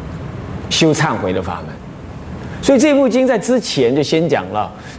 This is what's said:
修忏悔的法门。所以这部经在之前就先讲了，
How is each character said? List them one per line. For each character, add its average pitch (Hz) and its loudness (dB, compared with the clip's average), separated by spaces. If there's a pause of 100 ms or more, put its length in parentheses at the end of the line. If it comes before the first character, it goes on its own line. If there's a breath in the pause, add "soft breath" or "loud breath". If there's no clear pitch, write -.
(720)
修 156 4
忏 139 0
悔 104 -2
的 92 -2
法 90 -6
门。 73 -12 (880 loud breath)
所 277 6
以 269 8
这 294 6
部 269 4
经 254 2
在 247 4
之 233 2
前 127 2
就 151 2
先 160 2
讲 104 0
了， 98 -2 (280 loud breath)